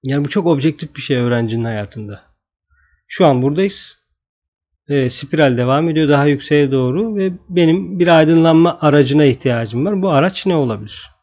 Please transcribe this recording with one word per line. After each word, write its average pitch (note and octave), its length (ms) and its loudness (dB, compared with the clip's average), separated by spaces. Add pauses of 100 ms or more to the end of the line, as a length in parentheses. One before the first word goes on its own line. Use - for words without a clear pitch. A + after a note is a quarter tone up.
Yani C#3+ 220 -2
bu C#3+ 40 -6
çok F3+ 180 -2
objektif D3+ 480 -2
bir - 60 -16
şey C3+ 160 -4
öğrencinin A#2 460 -2
hayatında. G#2 580 -10 (840)
Şu - 180 0
an C3 160 4
buradayız. E3 580 -4 (880)
E, C#3 200 0
spiral C#3 480 0
devam C#3 320 0
ediyor D#3 200 0
daha C#3+ 160 2
yükseğe C#3+ 460 0
doğru C#3 440 -2
ve F#3+ 160 -2 (180)
benim F3 500 0
bir F3 80 2
aydınlanma E3 760 4
aracına C#3+ 440 2
ihtiyacım A#2+ 600 -2
var. G3 160 -4
Bu F#3+ 80 -2
araç D3+ 360 0
ne F#3 100 0
olabilir? A2+ 540 -6 (140)